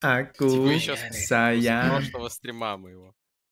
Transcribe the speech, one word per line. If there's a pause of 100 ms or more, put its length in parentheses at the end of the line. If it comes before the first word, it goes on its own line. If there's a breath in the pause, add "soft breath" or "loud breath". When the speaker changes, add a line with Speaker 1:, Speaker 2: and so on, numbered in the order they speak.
Speaker 1:
Аку,
Speaker 2:
Типа
еще
с,
Speaker 1:
сая.
Speaker 2:
с
прошлого
стрима
моего. (380)